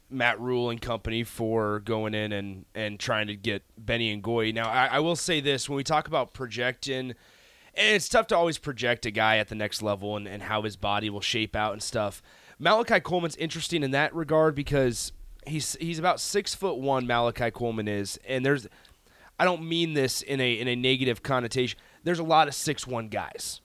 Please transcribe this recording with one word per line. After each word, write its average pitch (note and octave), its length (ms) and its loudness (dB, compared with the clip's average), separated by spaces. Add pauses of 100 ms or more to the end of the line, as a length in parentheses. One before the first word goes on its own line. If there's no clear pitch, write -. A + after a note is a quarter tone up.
Matt A#2+ 300 0
Rhule B2 320 0
and A#2 100 -6
company A#2 440 -4
for A2 560 0
going A2 340 -2
in G#2+ 160 -2
and, G2 420 -6
and G#2 280 -6
trying G#2+ 260 0
to G#2 80 -6
get G2+ 300 -4 (120)
Benny A2+ 400 -2
Ngoy. A2 380 0
Now, A2+ 160 -2
I, B2+ 160 4
I B2+ 140 2
will E3 160 2
say D#3+ 240 -2
this. C3+ 280 -2
When C#3+ 80 -4
we C#3 80 -4
talk D#3 220 0
about D3 260 -2
projecting, B2+ 840 -4 (600)
and G#3+ 220 4
it's D#3+ 120 0
tough A3+ 200 4
to G3 80 4
always E3+ 220 2
project A#2+ 480 0
a A2+ 40 -2
guy A2 280 6
at G#2+ 100 0
the A2 80 -8
next G#2+ 260 -4
level G#2 340 -2
and, G#2 120 -8
and F#2+ 160 -12
how G#2+ 180 -2
his G#2+ 140 -4
body G#2 340 0
will G2+ 100 -6
shape A2 360 -2
out G#2+ 160 0
and G#2 100 -10
stuff. G#2 400 -4 (380)
Malachi G#3+ 400 4
Coleman's E3+ 360 -2
interesting D#3+ 460 -2
in C3+ 80 0
that C#3+ 240 2
regard D#3 400 4
because C3+ 580 0 (340)
he's, D3 340 -4
he's E3 180 -4
about E3 220 2
six-foot-one, C#3 840 0
Malachi A#2+ 440 2
Coleman A2+ 380 -2
is, G2+ 300 -4 (100)
and B2+ 160 -2
there's, C3+ 220 2 (720)
I E3+ 60 4
don't F3 180 2
mean E3 320 0
this C3 260 2
in C3+ 200 -4
a, B2 120 2
in A#2 160 -2
a B2 80 0
negative B2+ 460 2
connotation. B2+ 560 0 (260)
There's E3+ 140 0
a E3 60 -2
lot D#3 240 6
of C3+ 60 -8
six - 320 -4
one A#2 220 -4
guys - 560 -8